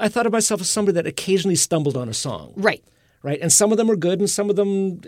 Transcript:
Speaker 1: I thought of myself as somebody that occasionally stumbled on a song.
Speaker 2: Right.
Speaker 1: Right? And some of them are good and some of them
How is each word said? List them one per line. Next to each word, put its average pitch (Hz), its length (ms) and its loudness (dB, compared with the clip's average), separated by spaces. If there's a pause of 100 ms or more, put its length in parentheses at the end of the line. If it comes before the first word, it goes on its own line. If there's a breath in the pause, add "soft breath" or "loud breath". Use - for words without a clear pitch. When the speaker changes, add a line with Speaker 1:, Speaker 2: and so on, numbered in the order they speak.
Speaker 1:
I 214 80 0
thought 233 180 0
of 214 60 0
myself 220 300 0
as 170 80 -4
somebody 202 240 2
that 170 120 -2
occasionally 185 500 0
stumbled 147 400 0
on 123 120 -6
a 110 60 -6
song. 82 420 -8
Speaker 2:
Right. 196 260 0 (400)
Speaker 1:
Right? 143 200 -4
And 170 100 2
some 208 180 4
of 220 80 2
them 226 120 2
are 214 60 2
good 175 220 0
and 202 120 0
some 202 180 -2
of 196 80 0
them 196 500 -2